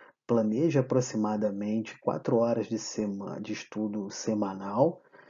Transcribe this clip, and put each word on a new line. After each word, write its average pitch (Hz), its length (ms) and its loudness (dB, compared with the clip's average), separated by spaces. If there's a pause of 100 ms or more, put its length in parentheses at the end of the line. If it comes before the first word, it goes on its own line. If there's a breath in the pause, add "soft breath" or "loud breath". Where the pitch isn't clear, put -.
(260 loud breath)
planeje 120 540 2
aproximadamente 107 1200 0
quatro 127 380 0
horas 117 300 2
de 110 120 -2
sema-, 98 640 -4
de 104 100 -8
estudo 107 580 -4
semanal 104 960 0 (260 loud breath)